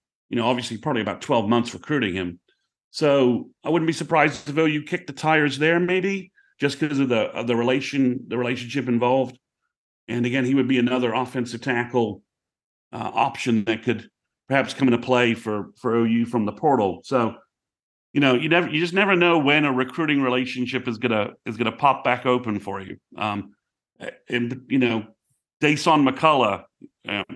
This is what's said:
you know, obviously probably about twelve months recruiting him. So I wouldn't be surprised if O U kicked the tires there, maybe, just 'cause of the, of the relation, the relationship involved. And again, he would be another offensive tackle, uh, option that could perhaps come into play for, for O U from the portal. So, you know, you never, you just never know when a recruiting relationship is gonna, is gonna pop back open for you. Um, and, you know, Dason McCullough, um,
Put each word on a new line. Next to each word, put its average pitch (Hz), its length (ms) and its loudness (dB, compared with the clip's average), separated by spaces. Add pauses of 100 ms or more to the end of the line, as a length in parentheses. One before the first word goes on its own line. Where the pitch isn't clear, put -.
(300)
you 120 60 -4
know, 113 100 0
obviously 120 320 -2
probably 127 240 -2
about 101 180 -4
twelve 113 300 0
months 117 240 2
recruiting 123 400 -2
him. 87 260 -6 (520)
So 139 580 2 (120)
I 131 60 -8
wouldn't 165 200 2
be 165 40 0
surprised 151 560 0
if 143 80 -4
O 160 80 2
U 151 200 0
kicked 175 240 -6
the 143 40 -10
tires 147 460 0
there, 165 200 2
maybe, 185 540 -2 (260)
just 139 220 -2
'cause 147 180 -2
of 135 120 2
the, 110 220 2
of 117 140 -6
the 117 100 0
relation, 127 720 0
the 113 100 -4
relationship 123 500 -4
involved. 123 500 0 (720)
And 120 140 -2
again, 123 220 0
he 131 80 0
would 127 140 2
be 131 100 2
another 123 340 0
offensive 120 480 -4
tackle, 117 640 -2 (720)
uh, - 180 -8
option 117 520 0
that 110 180 -2
could 110 260 -4 (400)
perhaps 135 240 0
come 131 160 0
into 120 160 2
play 120 300 2
for, 107 420 -6
for 117 200 -2
O 117 80 2
U 117 200 2
from 117 220 -2
the - 60 -4
portal. 107 520 0
So, 120 300 0 (800)
you 143 80 2
know, 131 120 6
you 147 140 0
never, 170 220 2
you 151 100 -2
just 170 140 -2
never 196 200 4
know 175 240 4
when 147 280 4
a 139 60 0
recruiting 139 500 0
relationship 127 640 -2
is 113 80 -4
gonna, 110 360 0 (120)
is 107 140 -8
gonna 113 140 -2
pop 135 320 0
back 123 200 0
open 123 340 0
for 98 220 -10
you. 92 160 -14 (220)
Um, 104 320 -4 (800)
and, 120 380 -4
you 135 100 0
know, 113 260 0 (560)
Dason 151 460 2
McCullough, 131 560 2 (440)
um, 101 180 -6 (120)